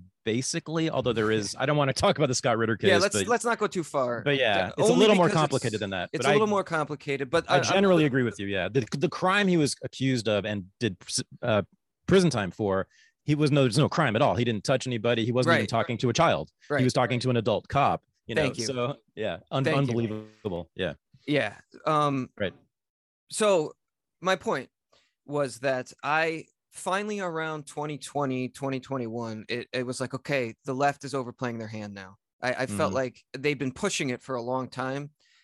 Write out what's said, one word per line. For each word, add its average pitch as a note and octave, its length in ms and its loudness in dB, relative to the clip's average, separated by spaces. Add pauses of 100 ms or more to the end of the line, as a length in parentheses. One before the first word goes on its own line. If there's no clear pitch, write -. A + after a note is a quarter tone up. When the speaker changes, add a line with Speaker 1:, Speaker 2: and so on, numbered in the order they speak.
(240)
Speaker 1:
basically, D#3 680 -2
although B2 220 0
there A2 180 2
is, G#2+ 260 -2
Speaker 2:
<laughs> - 20 -10
Speaker 1:
I C3 80 -2
don't D3 100 2
wanna C#3 180 2
talk F#3+ 240 2
about D#3 100 4
the B2+ 60 -2
Scott A#2+ 240 0
Ritter A2+ 180 2
case, F#3+ 140 4
Speaker 2:
Yeah, F3+ 80 6
let's, F3+ 180 2
Speaker 1:
but G2 120 2
Speaker 2:
let's A3+ 160 0
not A#3 140 0
go G#3 80 0
too F3 180 -4
far. B2 380 -2
Speaker 1:
but C#3+ 140 2
yeah, G#2 300 2
Speaker 2:
Uh, - 20 -6 (100)
Speaker 1:
it's G#3 100 4
a - 40 6
Speaker 2:
only B3 40 6
Speaker 1:
little G#3+ 200 8
more F3+ 100 6
Speaker 2:
because - 100 2
it's, D#3+ 40 4
Speaker 1:
complicated B2+ 400 0
than G2 100 -4
that, F#2 220 -4
Speaker 2:
it's A#2+ 120 -4
Speaker 1:
but - 40 2
Speaker 2:
a - 20 6
Speaker 1:
I - 40 6
Speaker 2:
little G#3+ 140 6
more G3 160 0
complicated, D3 640 -4
but E3 180 0
Speaker 1:
I F3 60 4
Speaker 2:
I, - 40 6
I'm E3 60 2
Speaker 1:
generally F#3 400 4
agree C3 200 2
with A2+ 140 -2
you, G2+ 80 -6
yeah. F#2+ 220 0
The, A2+ 180 0 (120)
the D#3+ 100 0
crime F#3+ 400 2
he F3 80 4
was D3 260 0
accused B2+ 460 -2
of G#2 160 2
and G2+ 220 -6 (140)
did G#2 180 -2
pr-, - 240 -6 (200)
uh, G#2+ 200 2 (440)
prison F3+ 220 6
time G#2 220 0
for, F#2+ 360 -2 (380)
he D3 120 2
was C#3+ 160 2
no, C#3+ 100 6
there's B2 160 4
no C3+ 100 6
crime C3 280 2
at A#2+ 60 2
all. A2 120 4
He A#2+ 100 0
didn't A2+ 200 -2
touch C3 220 0
anybody. A#2+ 380 0
He A#2+ 80 0
wasn't B2+ 220 2
even C#3 80 2
Speaker 2:
Right. G2+ 60 -4
Speaker 1:
talking A2+ 300 -2
to A#2+ 120 2
a - 20 0
child. A2+ 380 2 (180)
Speaker 2:
Right. D3 120 0
Speaker 1:
He B2+ 40 4
was B2+ 80 2
talking B2 280 2
to B2+ 100 -2
an B2 60 0
adult G#2+ 320 0
cop. A#2 340 2 (240)
You A#2+ 80 -8
know, D#3 80 2
Speaker 2:
Thank B2+ 160 -2
you. A#2 80 -4
Speaker 1:
so, B2+ 300 -4 (180)
yeah, G2 240 -6 (140)
un-, C3+ 120 0
Speaker 2:
Thank D#3 120 2
you. - 40 4
Speaker 1:
unbelievable. G#2+ 920 -4
Yeah. F2 200 -4 (320)
Speaker 2:
Yeah. B2+ 280 -2 (320)
Um, D3 520 0
Speaker 1:
Right. F#2 140 -2 (800)
Speaker 2:
so G3 440 0 (460)
my F#3 160 0
point D#3+ 340 -4 (540)
was C#3 360 -4
that C3 320 -2 (100)
I D#3+ 440 -2 (260)
finally G3+ 480 -4
around D#3+ 460 -6
twenty D3+ 320 -8
twenty, C3 500 -2
twenty C3 320 -6
twenty-one, A2+ 680 -8
it, A#2+ 240 -6
it B2 140 -4
was B2 140 -8
like, B2+ 140 -6
"Okay, B2+ 400 -2 (100)
the C#3 100 -6
left C#3+ 300 0
is C#3 100 -8
overplaying A#2+ 440 -6
their A2 100 -10
hand G#2 260 -10
now." G2 220 -16 (260)
I, B2+ 100 0
I C3 140 -4
felt F3+ 220 -2
Speaker 1:
Mm-hmm. - 60 -4
Speaker 2:
like C3 260 -4 (180)
they'd C#3+ 200 -2
been C3 140 -4
pushing E3+ 380 -4
it A#2+ 120 -8
for C3 120 -8
a A#2+ 80 -4
long B2+ 260 -4
time. C3+ 420 -6 (340)